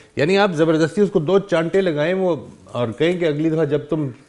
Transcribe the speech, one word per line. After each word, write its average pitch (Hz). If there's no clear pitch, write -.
यानी 165
आप 202
ज़बरदस्ती 160
उसको 196
दो 175
चांटे 170
लगाएं 165
वो 180
और 117
कहें 170
कि 170
अगली 156
दफ़ा 160
जब 147
तुम 147